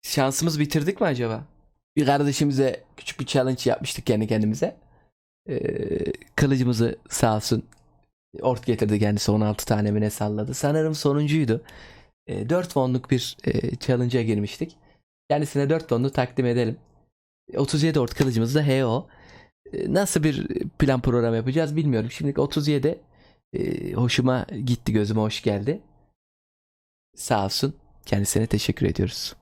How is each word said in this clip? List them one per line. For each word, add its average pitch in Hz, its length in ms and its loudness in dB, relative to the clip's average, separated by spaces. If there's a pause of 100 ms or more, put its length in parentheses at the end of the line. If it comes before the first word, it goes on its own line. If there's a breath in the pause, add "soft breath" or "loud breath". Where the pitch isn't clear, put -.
Şansımız 147 580 0
bitirdik 151 400 0
mi - 60 2
acaba? 120 380 -2 (520)
Bir 147 100 2
kardeşimize 143 800 2 (120)
küçük - 240 -12
bir 131 60 -6
challenge 131 380 0
yapmıştık - 420 -2
kendi 110 200 2
kendimize. 110 500 0 (720 soft breath)
Ee, - 640 -4 (240)
kılıcımızı 123 640 2 (100)
sağ 110 280 2
olsun 113 320 -2 (720)
ort 120 260 0
getirdi 107 320 2
kendisi, 104 320 2
on 107 100 4
altı 107 260 -2
tane 104 240 2
mi 107 100 2
ne 107 100 2
salladı. 104 440 -4
Sanırım 156 400 0
sonuncuydu. 147 680 2 (640 loud breath)
Ee, 95 220 -6
dört 175 180 0
wonluk 127 440 0
bir, - 340 0
e, - 320 0
challenge'a 123 460 0
girmiştik. 107 540 -2 (540 soft breath)
Kendisine 143 400 0
dört 160 100 2
wonlu 127 300 0
takdim 127 360 0
edelim. 120 320 0 (800)
Otuz 147 260 2
yedi 151 180 2
ort 120 140 -2
kılıcımız 120 400 0
da 151 120 2
H 131 200 2
O. 117 220 0 (640 loud breath)
Ee, - 220 -2
nasıl 190 280 0
bir 147 260 -2 (200)
plan 135 320 0
program 120 340 2
yapacağız 147 420 -2
bilmiyorum. 127 340 0
Şimdilik 143 280 -4
otuz 143 300 0
yedi, 147 320 0 (520 soft breath)
e, - 400 -4
hoşuma 123 540 0 (180)
gitti, 120 280 -2
gözüme 107 280 2
hoş 107 220 -2
geldi. 110 400 -2 (1300)
Sağ 101 280 0
olsun, 139 320 -2 (300)
kendisine 101 400 0
teşekkür - 400 0
ediyoruz. - 560 -2